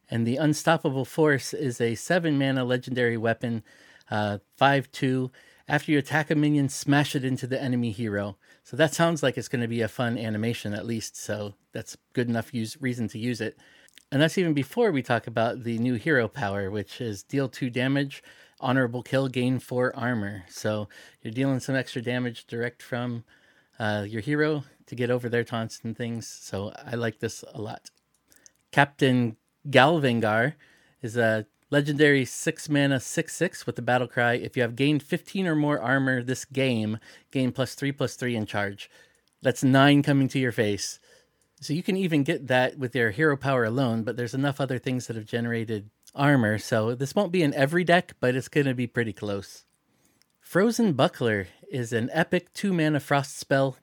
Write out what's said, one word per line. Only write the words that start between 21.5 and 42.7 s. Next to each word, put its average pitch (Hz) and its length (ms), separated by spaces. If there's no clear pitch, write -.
some 131 140
extra 127 260
damage 120 460
direct 120 360
from, 120 420
uh, 104 300
your 110 140
hero 147 420
to - 80
get 120 160
over 123 180
their 117 160
taunts 113 380
and 113 140
things. 117 300
So - 460
I 120 100
like 117 240
this - 340
a 139 80
lot. 107 300
Captain 127 680
Galvangar 127 840
is 113 140
a 110 300
legendary 143 540
six - 440
mana, 139 320
six - 340
six - 320
with 120 100
the 123 60
battle 123 240
cry. 120 280
If 117 220
you 127 60
have 120 140
gained 143 260
fifteen - 440
or 160 100
more 147 240
armor 131 420
this 127 220
game, 117 540
gain 131 200
plus 127 220
three, 139 180
plus 139 220
three 123 220
in 107 100
charge. 101 420
That's 127 220
nine 139 380
coming 139 260
to 139 100
your 127 140
face. 104 480
So 147 120
you 175 100
can 190 140
even 165 280
get 147 220
that 127 320